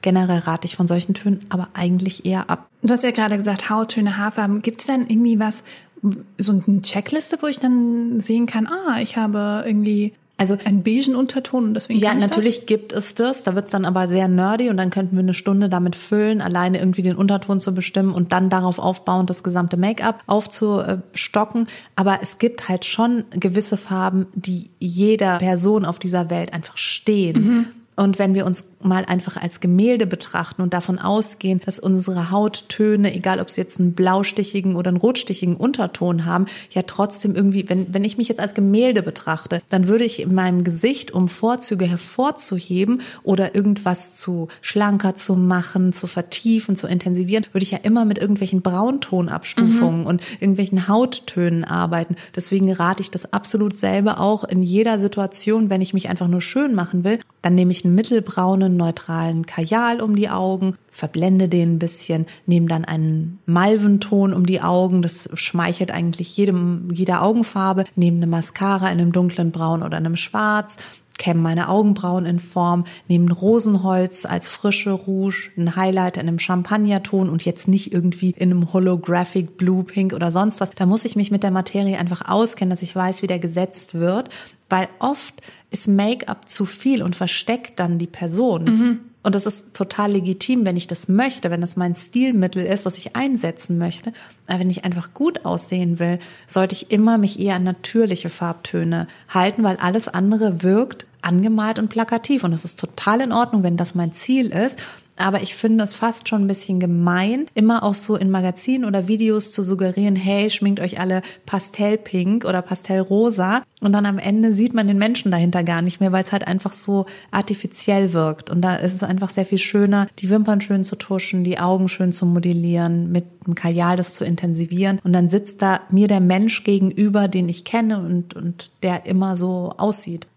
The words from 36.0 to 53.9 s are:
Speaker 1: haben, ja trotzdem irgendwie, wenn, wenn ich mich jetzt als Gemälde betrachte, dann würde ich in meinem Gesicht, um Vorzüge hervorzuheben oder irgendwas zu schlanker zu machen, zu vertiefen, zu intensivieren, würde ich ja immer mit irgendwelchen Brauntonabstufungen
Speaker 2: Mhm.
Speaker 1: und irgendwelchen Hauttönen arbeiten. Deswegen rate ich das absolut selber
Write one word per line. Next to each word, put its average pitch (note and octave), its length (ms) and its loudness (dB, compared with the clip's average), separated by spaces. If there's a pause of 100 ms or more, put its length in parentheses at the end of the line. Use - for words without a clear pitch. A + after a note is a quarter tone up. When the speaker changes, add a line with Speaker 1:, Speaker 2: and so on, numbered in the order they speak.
Speaker 1:
haben, F3 220 0 (240)
ja F#3 120 -2
trotzdem G3+ 540 -2
irgendwie, G3 320 2
wenn, F3+ 240 -2
wenn F#3+ 100 0
ich G#3+ 140 -2
mich A#3 120 -2
jetzt A3+ 120 -2
als G#3 140 -4
Gemälde G#3 480 2
betrachte, D#3+ 680 -4
dann F#3 200 2
würde A3+ 160 4
ich - 160 -2
in F#3 140 0
meinem F3+ 300 2
Gesicht, F3+ 480 -2
um F3+ 160 2
Vorzüge A3 560 -2
hervorzuheben G3 1160 -2 (220)
oder F#3+ 300 2
irgendwas G3+ 600 2
zu E3+ 340 -4 (140)
schlanker G3+ 520 2
zu - 220 0
machen, F3+ 560 2
zu - 140 -6
vertiefen, G#3 720 -2
zu - 100 -8
intensivieren, F3+ 640 0
würde F#3+ 100 0
ich F#3+ 100 -2
ja - 100 -4
immer A3+ 240 2
mit G#3 120 0
irgendwelchen G3 440 0
Brauntonabstufungen F#3+ 1400 0
Speaker 2:
Mhm. D#3 60 -4
Speaker 1:
und F3 160 0 (180)
irgendwelchen F#3+ 480 0
Hauttönen F3+ 760 0
arbeiten. E3+ 520 -2 (180)
Deswegen F#3+ 380 2
rate F3+ 300 0
ich - 80 -8
das - 220 -8
absolut G3+ 440 -2
selber G3 420 0